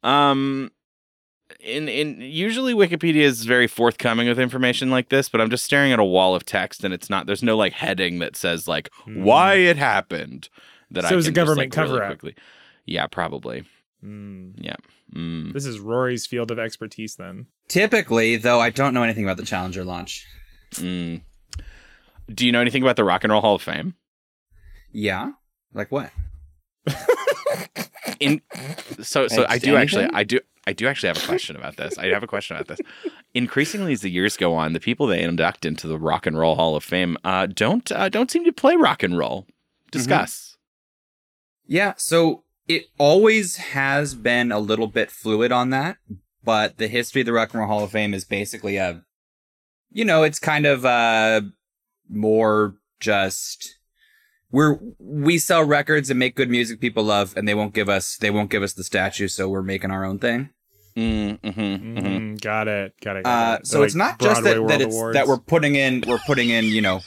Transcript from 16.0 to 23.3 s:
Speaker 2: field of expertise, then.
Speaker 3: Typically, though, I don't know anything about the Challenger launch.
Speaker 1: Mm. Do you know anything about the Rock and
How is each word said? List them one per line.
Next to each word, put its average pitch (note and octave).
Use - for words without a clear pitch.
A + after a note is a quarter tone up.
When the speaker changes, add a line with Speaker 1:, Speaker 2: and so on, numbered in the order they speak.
Speaker 2:
field A#2
of A#2
expertise, A2
then. F#2+
Speaker 3:
Typically, A#2
though, A#2+
I A#2
don't C3+
know B2
anything A2+
about F#2+
the G#2
Challenger F#2
launch. F2+
Speaker 1:
Mm. F2
Do B2
you A#2+
know A#2+
anything A#2+
about B2+
the A#2
Rock F#2+
and G#2+